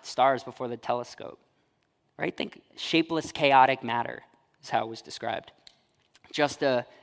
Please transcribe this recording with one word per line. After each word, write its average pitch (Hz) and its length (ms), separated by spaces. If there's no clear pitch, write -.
stars 127 400
before 127 260
the 117 80
telescope, - 640
right? - 180
Think - 260
shapeless, 165 560
chaotic 135 520
matter 120 380
is - 80
how 113 140
it 113 40
was 113 140
described. - 500
Just 147 300
a 127 240